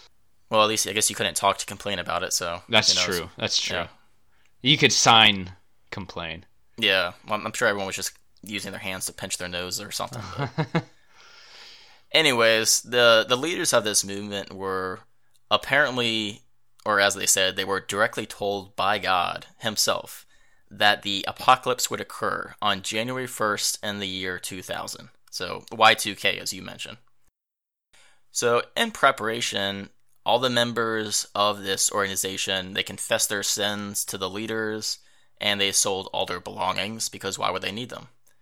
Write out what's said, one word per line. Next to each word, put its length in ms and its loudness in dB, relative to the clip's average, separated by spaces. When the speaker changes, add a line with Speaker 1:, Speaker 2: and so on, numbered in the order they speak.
Speaker 1:
Well, 140 6
at 60 6
least 200 0
I 40 -4
guess 180 2
you 60 -6
couldn't 200 -2
talk 220 2
to 80 -8
complain 320 -8
about 240 -2
it, 100 -4
so 360 -4
Speaker 2:
That's 240 4
Speaker 1:
who 180 2
knows? 80 2
Speaker 2:
true. 180 -6
That's 240 -2
true. 160 -4
Speaker 1:
Yeah. 100 -4
Speaker 2:
You 160 6
could 140 6
sign 600 6
complain. 560 -12
Speaker 1:
Yeah, 340 4
well, 160 -2
I'm 80 -8
sure 160 2
everyone 200 0
was 80 -6
just 160 -6
using 280 -8
their 100 -10
hands 260 -8
to 60 -8
pinch 240 -8
their 120 -6
nose 340 -6
or 80 -12
something, 320 -8
but 500 -4
Speaker 2:
<laughs> 40 -20
Speaker 1:
anyways, 680 4
the, 460 6
the 80 2
leaders 360 -2
of 120 4
this 200 0
movement 480 -8
were 480 -6
apparently, 920 0
or 160 4
as 140 6
they 120 -4
said, 300 2
they 80 -2
were 160 -2
directly 460 -2
told 500 -6
by 220 2
God 480 0
himself 680 -4
that 320 2
the 260 -4
apocalypse 640 2
would 100 -6
occur 640 -6
on 200 0
January 440 -4
first 580 -2
in 140 -4
the 100 -4
year 300 -6
two 240 -10
thousand. 480 -10
So 400 -8
Y 240 8
two 200 -4
K, 240 -2
as 140 -8
you 100 -12
mentioned. 340 -14
So 320 2
in 160 -2
preparation, 1000 0
all 140 6
the 100 2
members 840 0
of 280 2
this 300 -2
organization, 800 -2
they 100 -2
confessed 460 -2
their 140 -2
sins 640 -2
to 100 -8
the 140 -4
leaders, 680 -6
and 200 2
they 120 2
sold 400 0
all 120 -2
their 160 -6
belongings, 680 -4
because 280 -8
why 120 -2
would 100 -2
they 120 -4
need 180 -8
them? 180 -14